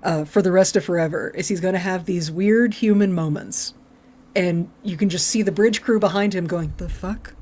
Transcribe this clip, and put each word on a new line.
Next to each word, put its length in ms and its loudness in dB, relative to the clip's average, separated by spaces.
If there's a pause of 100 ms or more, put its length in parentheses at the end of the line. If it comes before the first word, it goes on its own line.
uh, 220 -2
for 180 0
the 100 2
rest 240 4
of 80 2
forever, 500 -2
is 140 -6
he's 120 -2
gonna 180 0
have 280 -4
these 240 -2
weird 440 2
human 380 4
moments, 640 -4 (600)
and 360 0 (120)
you 140 -6
can 120 2
just 180 -2
see 160 0
the 100 2
bridge 300 2
crew 180 2
behind 340 0
him 120 -4
going, 300 -4
The 120 -10
fuck? 540 -8